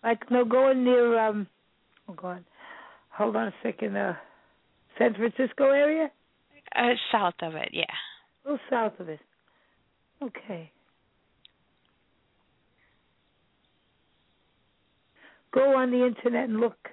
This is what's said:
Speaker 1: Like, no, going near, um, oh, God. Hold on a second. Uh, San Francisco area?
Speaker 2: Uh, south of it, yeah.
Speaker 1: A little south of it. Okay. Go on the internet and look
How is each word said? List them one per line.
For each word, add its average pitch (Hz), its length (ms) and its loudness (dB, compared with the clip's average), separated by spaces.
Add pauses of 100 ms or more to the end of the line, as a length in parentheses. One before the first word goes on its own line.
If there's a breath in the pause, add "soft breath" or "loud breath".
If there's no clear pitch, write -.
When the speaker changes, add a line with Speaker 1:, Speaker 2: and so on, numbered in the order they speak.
Speaker 1:
Like, 226 260 -2
no, 247 140 4
going 254 400 4
near, 240 340 4
um, 214 300 0 (600)
oh, 180 40 -16
God. 180 300 -12 (680 loud breath)
Hold 214 260 -2
on 226 100 -2
a 190 60 -8 (100)
second. 202 320 -6
Uh, 190 200 -4 (840 loud breath)
San 233 140 4
Francisco 240 560 0
area? 294 420 2 (640)
Speaker 2:
Uh, 240 140 2 (200)
south 202 320 0
of 160 140 -8
it, - 160 -8
yeah. - 140 -4 (580 loud breath)
Speaker 1:
A 277 80 -8
little 285 80 -6 (100)
south 226 300 -4
of 180 80 -14
it. 156 140 -14 (1000)
Okay. 190 480 -14 (4000 soft breath)
Go 269 240 6
on 254 140 2
the 247 140 2
internet 240 440 -2
and 220 100 -2
look 233 180 -2 (160)